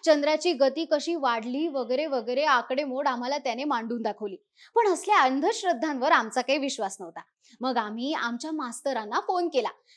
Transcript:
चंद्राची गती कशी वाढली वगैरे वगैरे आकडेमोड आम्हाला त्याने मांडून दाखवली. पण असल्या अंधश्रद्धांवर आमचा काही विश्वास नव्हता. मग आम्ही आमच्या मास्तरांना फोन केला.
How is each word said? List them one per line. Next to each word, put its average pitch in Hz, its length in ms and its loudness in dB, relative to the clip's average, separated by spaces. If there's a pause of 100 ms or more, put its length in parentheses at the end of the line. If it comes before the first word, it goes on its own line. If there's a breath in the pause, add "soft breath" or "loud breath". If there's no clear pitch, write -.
चंद्राची 311 480 4
गती 269 320 2
कशी 311 300 0
वाढली 254 520 -2
वगैरे 262 380 -2
वगैरे 254 380 -2
आकडेमोड 269 640 0
आम्हाला 254 300 -2
त्याने 262 260 -4
मांडून 233 380 -2
दाखवली. 208 340 -6 (400 soft breath)
पण 440 120 6
असल्या 381 320 2
अंधश्रद्धांवर 294 920 2
आमचा 254 300 2
काही 269 180 0
विश्वास 254 400 -4
नव्हता. 170 200 -14 (420 soft breath)
मग 247 160 -2
आम्ही 233 360 -4
आमच्या 240 380 -4
मास्तरांना 247 680 -4
फोन 359 280 0
केला. 262 220 0 (280 soft breath)